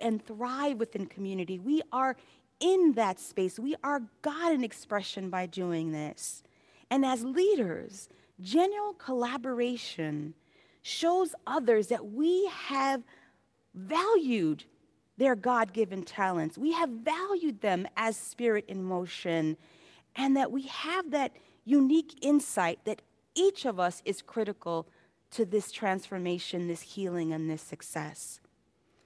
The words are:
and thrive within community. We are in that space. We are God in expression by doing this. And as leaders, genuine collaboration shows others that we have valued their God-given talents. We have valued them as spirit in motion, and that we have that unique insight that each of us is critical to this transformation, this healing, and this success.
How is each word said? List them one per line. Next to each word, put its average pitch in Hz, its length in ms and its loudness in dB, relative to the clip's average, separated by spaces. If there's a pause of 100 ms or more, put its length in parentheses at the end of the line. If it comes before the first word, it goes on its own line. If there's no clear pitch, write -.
and 220 240 0
thrive 247 540 -4
within 220 260 -4
community. 185 540 -6
We 285 320 0
are 262 260 0 (420)
in 349 340 6
that 202 260 2
space. 185 400 -2
We 269 240 -2
are 285 180 0 (220)
God 320 280 0
in 262 120 4
expression 202 680 -6
by 185 160 -2
doing 170 460 -2
this. - 520 -8 (460)
And 269 160 4
as 254 180 0
leaders, 262 840 0 (320)
genuine 381 540 0
collaboration 240 1400 -4 (480)
shows 349 540 0 (100)
others 233 420 2
that 226 200 -4
we 330 400 2
have 269 560 -2 (720)
valued 247 880 2 (540)
their 254 180 4
God-given 208 680 0
talents. 175 540 0
We 294 140 0
have 330 180 0
valued 311 720 -2
them 190 340 2
as 226 220 0
spirit 220 500 -2
in 190 160 -6
motion, 170 720 -2 (600)
and 269 200 4
that 269 160 2
we 269 120 -4
have 320 480 -4
that 277 220 0 (320)
unique 285 560 6
insight 262 640 2
that 214 160 -4 (340)
each 381 300 2
of 208 140 0
us 180 260 0
is 202 160 -2
critical 185 680 -4 (420)
to 226 160 0
this 196 260 -2
transformation, 180 960 -2
this 170 140 -4
healing, 175 500 -4
and 160 180 -2
this 156 120 -6
success. - 800 -10 (680)